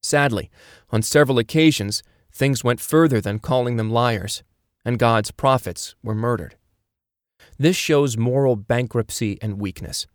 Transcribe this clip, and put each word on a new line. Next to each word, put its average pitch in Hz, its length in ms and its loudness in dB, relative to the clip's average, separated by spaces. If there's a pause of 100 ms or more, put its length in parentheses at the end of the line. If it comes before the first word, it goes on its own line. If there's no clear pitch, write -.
Sadly, 143 480 0 (400)
on 110 100 0
several 135 380 4
occasions, 139 640 2 (280)
things 135 320 -2
went 123 160 0
further 151 400 2
than 104 200 -4
calling 123 380 -2
them 110 120 -2
liars, 113 540 -2 (420)
and 120 140 -2
God's 117 320 2
prophets - 720 -2
were 107 120 -4
murdered. 110 420 -4 (1000)
This 165 180 2
shows 143 420 0
moral 127 380 2
bankruptcy 113 840 -4
and 104 180 -6
weakness. - 560 -8